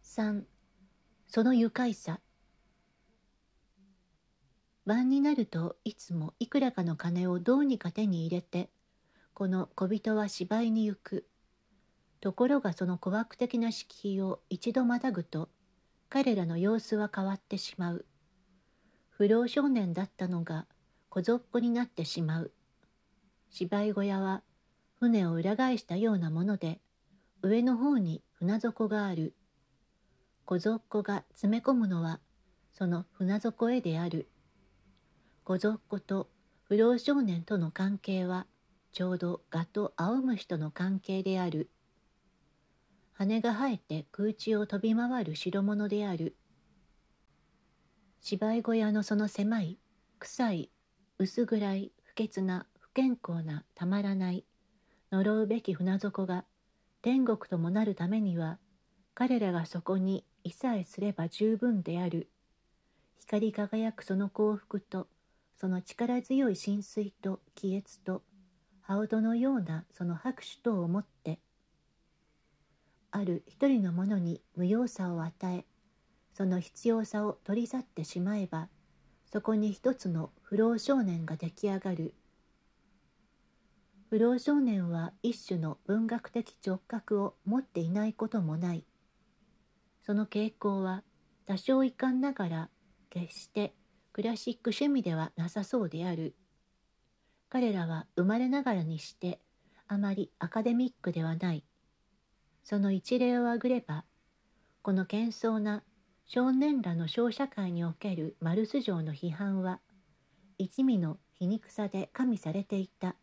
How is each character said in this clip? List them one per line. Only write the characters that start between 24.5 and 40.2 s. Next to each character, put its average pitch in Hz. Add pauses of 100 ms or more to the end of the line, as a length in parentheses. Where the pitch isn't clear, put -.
船 226
を 165
裏 170
返 254
し -
た 170
よ 220
う 202
な 165
も 165
の 202
で、 165 (640)
上 214
の 247
方 269
に 170 (100)
船 196
底 220
が 208
あ 190
る。 160 (1080)
小 180
僧 214
っ -
子 208
が 202
詰 214
め -
込 269
む 233
の 175
は 160 (520)
そ 190
の 175
船 190
底 226
へ 247
で 160
あ 170
る。 165 (1160)
小 190
僧 208
っ -
子 208
と 196 (340)
不 -
良 233
少 277
年 175
と 208
の 165
関 190
係 190
は、 180 (460)
ち -
ょ 180
う 180
ど 175
ガ 165
と -
青 220